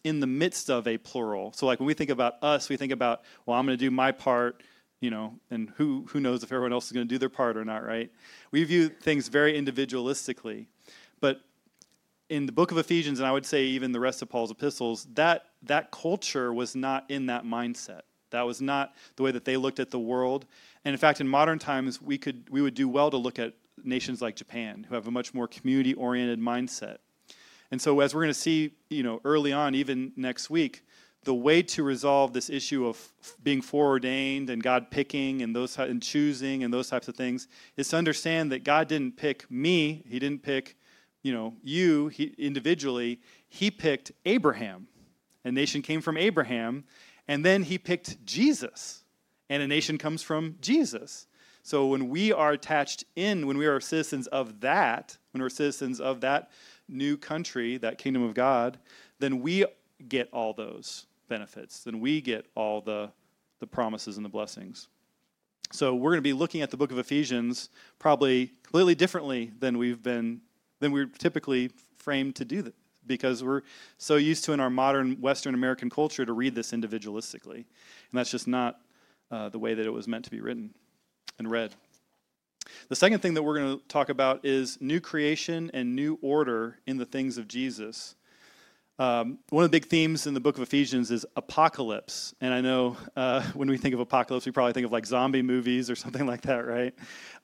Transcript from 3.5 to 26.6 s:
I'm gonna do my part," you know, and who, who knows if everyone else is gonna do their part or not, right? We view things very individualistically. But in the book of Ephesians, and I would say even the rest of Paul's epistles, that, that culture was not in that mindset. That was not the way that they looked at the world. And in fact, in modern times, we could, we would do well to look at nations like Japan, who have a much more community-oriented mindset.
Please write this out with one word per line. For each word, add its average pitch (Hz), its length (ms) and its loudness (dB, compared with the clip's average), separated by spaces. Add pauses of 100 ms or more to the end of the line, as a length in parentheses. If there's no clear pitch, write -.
I'm 131 80 2
gonna 131 120 2
do 127 140 0
my 131 200 4
part," 123 520 0 (380)
you 127 80 -2
know, 110 300 -8 (100)
and 110 280 -6
who, 143 320 0
who 147 100 -4
knows 123 240 0
if 107 80 -12
everyone 123 220 0
else 123 140 -2
is - 40 -12
gonna 120 140 -2
do 123 120 -2
their 127 120 0
part 117 280 0
or 110 80 -6
not, 110 200 -6
right? 113 260 -4 (400)
We 151 140 4
view 165 240 4
things 147 400 0
very 147 280 4
individualistically. 127 1080 -4 (540)
But 135 200 2 (880)
in 147 160 -2
the 127 60 -4
book 170 200 4
of 165 60 0
Ephesians, 156 420 2
and 135 80 2
I 131 40 4
would 135 140 2
say 139 200 2
even 131 260 0
the 120 80 -2
rest 127 220 0
of 120 80 -8
Paul's 117 220 -2
epistles, 120 640 -4
that, 160 360 2 (120)
that 147 280 0
culture 147 600 -2
was 120 220 -4
not 135 340 -4
in 139 160 -4
that 120 200 -4
mindset. 117 560 -6 (280)
That 120 120 -2
was 120 200 -4
not 139 320 -2 (220)
the 131 80 -2
way 135 80 2
that 123 120 -4
they 131 140 0
looked 135 220 -2
at 127 100 -4
the 123 100 -4
world. 127 460 0 (400)
And 139 80 0
in 135 60 -4
fact, 151 200 6
in 139 80 0
modern 151 320 4
times, 131 420 -2
we 143 160 -2
could, 131 320 -8
we 135 120 0
would 135 140 2
do 131 120 2
well 143 220 4
to 135 80 0
look 123 220 -2
at 117 160 -6 (300)
nations 127 360 -2
like 110 140 -4
Japan, 110 480 -10
who 123 120 -8
have 110 120 -6
a 117 40 -6
much 123 220 -4
more 120 140 -4
community-oriented 123 920 0
mindset. 120 560 -4 (720)